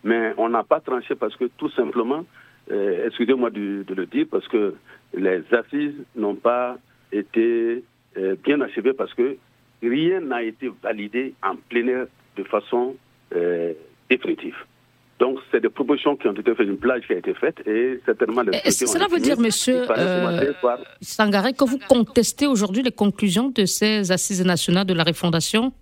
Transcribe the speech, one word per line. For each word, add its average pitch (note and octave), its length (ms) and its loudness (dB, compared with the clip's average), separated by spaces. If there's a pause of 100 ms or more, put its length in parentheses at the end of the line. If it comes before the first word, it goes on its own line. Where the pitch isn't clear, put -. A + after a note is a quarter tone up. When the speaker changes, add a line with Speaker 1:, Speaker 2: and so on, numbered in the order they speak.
Speaker 1:
mais A2+ 340 0
on A2+ 120 0
n'a A#2 140 0
pas D3+ 180 2
tranché B2+ 340 -4
parce A2 220 -4
que B2+ 80 -2 (120)
tout D3 140 -4
simplement, B2 540 -2 (460)
euh, G2+ 360 -2
excusez-moi A#2+ 440 0
de, G2+ 360 -6
de F#2+ 80 -8
le F#2 120 -4
dire, D3 240 -2
parce - 180 -2
que - 260 0 (380)
les F#2 300 0 (100)
assises C#3+ 420 -2 (200)
n'ont G#2 220 -2
pas B2 420 -2 (320)
été, A#2 720 0 (340)
euh, F#2+ 280 -2
bien - 160 2
achevées A#2 320 -2
parce - 200 -4
que C3 240 0 (460)
rien D#3+ 380 0
n'a B2+ 220 -4
été A2+ 280 -6 (120)
validé A2 600 -4
en G2 140 -2 (120)
plénière B2 380 0 (300)
de G2 80 -6
façon, B2 500 -2 (400)
euh, E2+ 380 0 (360)
définitive. F#2 480 -2 (600)
Donc, C3 220 2 (100)
c'est A#2+ 100 2
des A2 80 0
propositions C#3 460 0
qui B2+ 140 -2
ont G2+ 40 0
été A2 220 0
faites, G#2 140 0
une G2 80 -2
plage A#2+ 320 -2
qui G#2+ 60 0
a - 20 -2
été F2+ 180 -4
faite, - 320 -4
et A#2+ 400 0
certainement A#2 360 0
les G#2+ 160 0
Speaker 2:
Est-ce - 260 0
que - 40 0
Speaker 1:
autorités F#4+ 40 -2
Speaker 2:
cela F#4 140 2
Speaker 1:
ont - 20 -2
Speaker 2:
veut E4+ 100 2
dire, C4+ 140 2
Speaker 1:
estimé A#3 160 2
Speaker 2:
monsieur, B3+ 300 0
Speaker 1:
qu'il B3 80 -2
fallait - 160 2
Speaker 2:
euh, F3+ 180 2
Speaker 1:
commencer E3+ 320 0 (100)
par - 160 2 (220)
Speaker 2:
Sangaré, G#3 540 2
que C#4+ 100 4
vous C4 140 0 (100)
contestez B3 580 4
aujourd'hui G#3+ 380 2
les B3 80 0
conclusions G#3 560 2
de A#3 160 2
ces G#3 480 2
assises F#3 320 0
nationales F3+ 420 2
de F#3 80 0
la E3 80 2
refondation ? E3+ 800 0